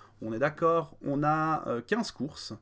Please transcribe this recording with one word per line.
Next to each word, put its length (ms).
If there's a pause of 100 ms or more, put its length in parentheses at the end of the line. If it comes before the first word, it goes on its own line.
(220)
On 100
est 80
d'accord, 640
on 220
a, 440
euh, 140
quinze 300
courses. 500